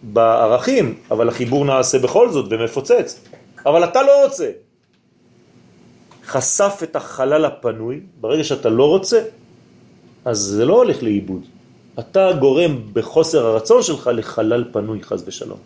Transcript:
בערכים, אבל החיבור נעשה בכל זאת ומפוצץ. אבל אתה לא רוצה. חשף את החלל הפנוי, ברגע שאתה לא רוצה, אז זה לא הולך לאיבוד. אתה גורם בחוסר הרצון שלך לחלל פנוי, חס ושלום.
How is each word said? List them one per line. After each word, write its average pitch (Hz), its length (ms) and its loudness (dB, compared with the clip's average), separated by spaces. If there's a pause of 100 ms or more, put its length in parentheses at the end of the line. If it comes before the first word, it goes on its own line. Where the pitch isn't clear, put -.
בערכים, 117 920 2 (140)
אבל 113 180 0
החיבור 127 360 -2
נעשה 131 340 2
בכל 208 320 2
זאת 139 180 -2
ומפוצץ. 123 720 -2 (460)
אבל 156 180 4
אתה 175 200 0
לא 277 220 6
רוצה. 165 260 -4 (1700)
חשף 196 580 -2
את 160 120 -10
החלל 147 500 -2
הפנוי, 120 540 -6 (220)
ברגע 139 220 -2
שאתה 127 260 -2
לא 117 180 4
רוצה, 190 340 2 (1040)
אז 117 140 -2
זה 101 260 -2
לא 165 100 2
הולך 233 280 2
לאיבוד. 95 380 -4 (580)
אתה 190 400 2
גורם 139 400 2 (140)
בחוסר 151 520 0
הרצון 113 380 2
שלך 151 300 -4
לחלל 113 580 -2
פנוי, 107 320 -6
חס 95 220 -6
ושלום. 101 400 -14